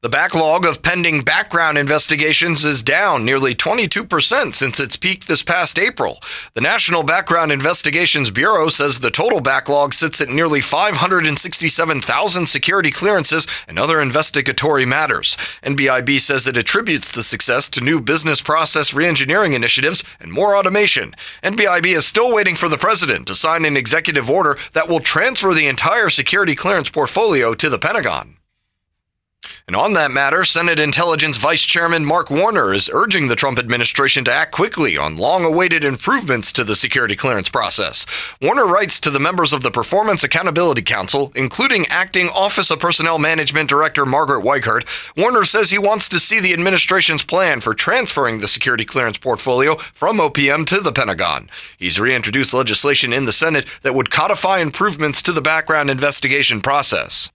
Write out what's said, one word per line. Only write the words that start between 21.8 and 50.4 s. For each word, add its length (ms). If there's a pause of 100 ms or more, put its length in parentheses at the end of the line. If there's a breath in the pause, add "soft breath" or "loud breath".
B 100
is 160
still 260
waiting 220
for 140
the 80
president 500
to 80
sign 300
an 100
executive 540
order 280 (140)
that 160
will 140
transfer 520
the 140
entire 420
security 460
clearance 340
portfolio 640
to 160
the 80
Pentagon. 600 (1300 loud breath)
And 80
on 180
that 180
matter, 320
Senate 360
Intelligence 580
Vice 260
Chairman 400
Mark 260
Warner 440
is 180
urging 360
the 100
Trump 200
administration 680
to 80
act 180
quickly 460
on 180
long-awaited 680
improvements 680
to 100
the 120
security 400
clearance 340
process. 560 (360 loud breath)
Warner 240
writes 340
to 120
the 80
members 340
of 80
the 100
Performance 520
Accountability 580
Council, 540
including 540
Acting 460
Office 340
of 100
Personnel 380
Management 520
Director 360
Margaret 380
Weichert. 420 (300 loud breath)
Warner 300
says 240
he 100
wants 300
to 100
see 200
the 140
administration's 720
plan 380
for 120
transferring 640
the 80
security 380
clearance 340
portfolio 560
from 440
O 100
P 200